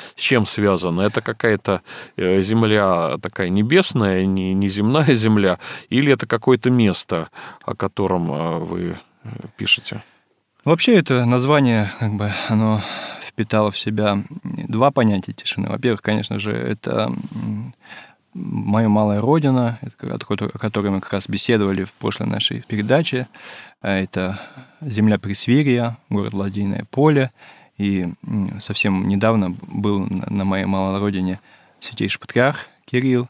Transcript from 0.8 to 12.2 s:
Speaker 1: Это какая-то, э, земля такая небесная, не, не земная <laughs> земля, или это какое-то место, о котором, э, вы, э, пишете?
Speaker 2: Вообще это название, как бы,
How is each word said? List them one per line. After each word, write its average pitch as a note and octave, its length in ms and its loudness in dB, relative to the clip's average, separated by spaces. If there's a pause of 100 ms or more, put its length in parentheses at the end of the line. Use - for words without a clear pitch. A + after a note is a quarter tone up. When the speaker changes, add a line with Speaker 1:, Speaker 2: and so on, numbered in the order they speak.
Speaker 1:
Это G#2 180 0
какая-то, G#2 580 0 (380)
э, F#2 240 2
земля G2 800 2
такая F2+ 260 -6
небесная, G#2 800 2
не, F#2+ 280 0
не G2 140 2
земная B2 460 2
<laughs> - 20 6
земля, G#2+ 420 2 (320)
или C#3 220 2
это - 160 2
какое-то B2 420 2
место, F#2+ 600 2 (340)
о - 120 -6
котором, F#2 540 0
э, E2 300 -2
вы, F2 400 -6 (240)
э, A2+ 60 -14 (260)
пишете? - 480 -2 (600)
Speaker 2:
Вообще E3 300 4
это C3 280 4
название, B2 760 4
как A2 180 -2
бы, G2+ 180 -2 (160)